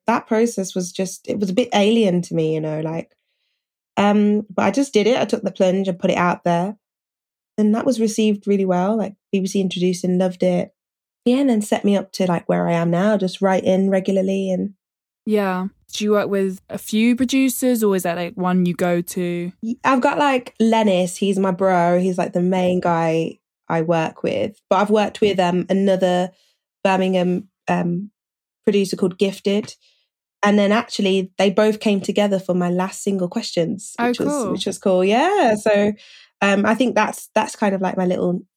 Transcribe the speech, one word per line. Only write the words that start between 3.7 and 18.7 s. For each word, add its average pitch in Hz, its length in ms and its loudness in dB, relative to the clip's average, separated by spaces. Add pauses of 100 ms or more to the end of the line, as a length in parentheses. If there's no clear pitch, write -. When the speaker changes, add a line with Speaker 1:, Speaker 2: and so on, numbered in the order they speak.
Speaker 1:
um, 208 520 2
but 208 140 -2
I 196 80 2
just 277 220 0
did 208 120 4
it. 254 140 2
I 233 60 0
took 208 180 -4
the 180 80 -2
plunge 190 380 0
and 180 100 -4
put 180 120 0
it 175 60 0
out 175 280 0
there. 175 320 -2 (800)
And 214 180 4
that - 100 -2
was 240 140 0
received 214 480 0
really 196 180 2
well. 185 320 0
Like, 196 180 -4 (160)
B 196 100 0
B 190 60 -2
C 196 120 -2
introduced 180 460 -2
and 180 120 2
loved 185 260 0
it. 180 300 0 (520)
Yeah, 247 120 2
and 277 120 2
then 214 120 2
set 208 220 -2
me 202 140 4
up - 160 -6
to, 190 120 -2
like, 170 220 -2
where 175 220 0
I 170 40 2
am 170 160 0
now, 196 280 2
just 190 240 -4
writing 190 480 2
regularly 190 600 0
and 190 240 -4 (520)
Speaker 2:
Yeah. 196 420 0 (240)
Do 214 140 -6
you 208 60 2
work 208 180 2
with 196 400 -2
a 202 80 -10
few 233 400 0
producers, 254 680 0
or 202 140 2
is 180 60 -4
that, 170 120 -2
like, 175 200 -8
one 180 300 0
you 175 80 0